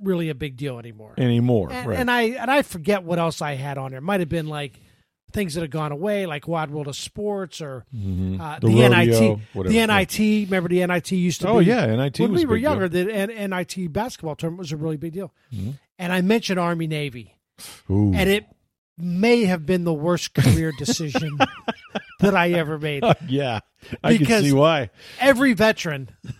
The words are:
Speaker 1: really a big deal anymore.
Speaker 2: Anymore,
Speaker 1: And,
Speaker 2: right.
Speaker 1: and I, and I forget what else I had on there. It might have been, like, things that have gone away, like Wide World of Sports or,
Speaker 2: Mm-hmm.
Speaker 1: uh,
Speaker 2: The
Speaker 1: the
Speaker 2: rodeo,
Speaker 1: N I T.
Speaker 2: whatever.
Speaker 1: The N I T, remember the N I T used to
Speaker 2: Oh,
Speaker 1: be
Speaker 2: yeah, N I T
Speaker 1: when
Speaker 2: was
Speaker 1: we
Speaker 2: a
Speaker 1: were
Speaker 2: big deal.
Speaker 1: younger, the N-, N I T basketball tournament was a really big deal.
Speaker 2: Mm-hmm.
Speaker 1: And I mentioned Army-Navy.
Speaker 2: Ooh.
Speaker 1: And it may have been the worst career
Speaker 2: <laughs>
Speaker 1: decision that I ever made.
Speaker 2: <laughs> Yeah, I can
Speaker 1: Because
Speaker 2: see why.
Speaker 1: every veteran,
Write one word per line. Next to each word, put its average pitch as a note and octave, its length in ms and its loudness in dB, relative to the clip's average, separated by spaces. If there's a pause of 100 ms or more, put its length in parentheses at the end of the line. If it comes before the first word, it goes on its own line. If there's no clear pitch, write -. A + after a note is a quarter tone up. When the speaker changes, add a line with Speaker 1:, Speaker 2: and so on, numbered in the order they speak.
Speaker 1:
really F3 260 -2
a D3 60 -6
big C3 240 -10
deal C3 200 -8
anymore. A2 380 -20
Speaker 2:
Anymore, A#2+ 560 2
Speaker 1:
And, - 160 -8
Speaker 2:
right. A2+ 100 -2
Speaker 1:
and B3 120 0
I, A#3+ 140 2
and A#3 260 -2
I C#4+ 120 4
forget F#3 420 -4
what E3+ 140 -2
else E3 220 -2
I D3 140 -6
had C#3 240 -8
on C3+ 140 -8
there. C3 60 -14
It C3 40 -14
might F#3+ 180 0
have D#3+ 80 -2
been, D#3+ 200 -4
like, D3 300 -10 (540)
things F#3 220 -4
that E3+ 80 -4
have D3 80 -8
gone D3+ 220 -4
away, G3 340 -4
like D3 200 -10
Wide D#3 240 -4
World D3 180 -8
of C3+ 80 -10
Sports G3+ 680 -8
or, C3 240 -12 (100)
Speaker 2:
Mm-hmm. F#2 420 -4
Speaker 1:
uh, D3+ 200 -10
Speaker 2:
The A2+ 100 0
Speaker 1:
the A2 60 6
Speaker 2:
rodeo, A#2+ 100 8
Speaker 1:
N A#2+ 80 8
I A#2 140 6
T. A2 360 4 (120)
Speaker 2:
whatever. F#2+ 180 0
Speaker 1:
The A3+ 80 4
N A3 100 2
I G3 140 4
T, G#3+ 400 0
remember F#3 240 -2
the F3+ 140 2
N F3+ 80 0
I F3+ 100 0
T - 160 -4
used F3 240 0
to F3+ 80 0
Speaker 2:
Oh, G#3+ 120 4
Speaker 1:
be E3+ 40 8
Speaker 2:
yeah, G#3+ 220 4
N A2 140 2
I C#3 100 0
T - 120 -2
Speaker 1:
when A#3 100 2
Speaker 2:
was F4 80 2
Speaker 1:
we D#4+ 40 2
Speaker 2:
a C4+ 40 0
Speaker 1:
were A3 80 2
Speaker 2:
big A3+ 80 0
deal. D4+ 60 2
Speaker 1:
younger, G3 200 0
the F3+ 240 -2
N-, G3+ 160 -2
N G3+ 240 -8
I F3+ 100 -4
T F#3 220 -8
basketball D#3+ 500 -6
tournament E3+ 220 -8
was D#3+ 140 -10
a D#3 40 -6
really D#3 220 -6
big D#3 160 -10
deal. F3+ 180 -12 (220)
Speaker 2:
Mm-hmm. G2+ 160 -6 (280)
Speaker 1:
And F3+ 140 -6
I F#3 80 2
mentioned F#3+ 400 0
Army-Navy. D#3 720 -4 (560)
Speaker 2:
Ooh. G2+ 240 4
Speaker 1:
And F#3+ 140 4
it G#3 160 2 (540)
may G3+ 460 2
have F3+ 200 0
been F3 200 0
the E3+ 100 0
worst D#3+ 400 -2
career D#3+ 400 4
Speaker 2:
<laughs> C3 40 -14
Speaker 1:
decision D3+ 600 -4 (800)
that G3 140 4
I F3 180 2
ever D#3 260 -2
made. D3 260 -4 (120)
Speaker 2:
<laughs> C3 120 -10
Yeah, B2+ 320 -2 (420)
I A#3 120 4
can G#3+ 40 6
Speaker 1:
Because G3 260 4
Speaker 2:
see C#3+ 80 4
why. C#3+ 380 4 (300)
Speaker 1:
every C4 320 4
veteran, E3 580 0 (300)